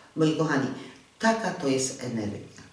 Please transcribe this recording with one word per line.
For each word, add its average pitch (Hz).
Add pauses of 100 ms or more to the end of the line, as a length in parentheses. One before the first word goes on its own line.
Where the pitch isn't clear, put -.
(160)
Moi 156
kochani, 151 (520)
taka 220
to 139
jest 131
energia. 110 (180)